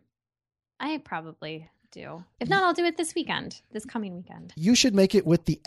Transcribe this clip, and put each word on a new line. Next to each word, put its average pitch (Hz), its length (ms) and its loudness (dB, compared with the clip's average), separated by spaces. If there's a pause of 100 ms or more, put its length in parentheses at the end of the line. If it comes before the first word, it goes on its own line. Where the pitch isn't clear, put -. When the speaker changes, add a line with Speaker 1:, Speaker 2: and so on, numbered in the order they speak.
(800)
Speaker 1:
I 302 180 -6
probably 160 720 -12 (220)
do. 165 320 -16 (160)
If 247 80 -6
not, 381 160 4
I'll 349 100 4
do 349 100 0
it 330 120 0
this 330 180 -4
weekend, - 460 -6 (100)
this 214 140 -12
coming 208 320 -8
weekend. 170 400 -16
Speaker 2:
You 180 180 4
should 240 200 4
make 190 200 6
it 196 120 4
with 165 180 4
the - 220 0